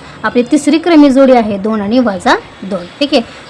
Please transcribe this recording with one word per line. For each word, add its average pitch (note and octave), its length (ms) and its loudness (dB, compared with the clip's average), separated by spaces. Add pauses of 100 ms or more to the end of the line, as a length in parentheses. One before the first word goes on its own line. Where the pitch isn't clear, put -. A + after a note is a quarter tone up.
(220)
आपली A#3 200 0
तिसरी D4 360 0
क्रमिक D#4 320 4
जोडी C4 220 4
आहे G#3+ 260 0
दोन G#3+ 220 -4
आणि G#3 180 -2
वजा A#3 380 -2 (260)
दोन. F#3 220 -10 (160)
ठीक C#4+ 120 -2
आहे, B3+ 100 2 (280)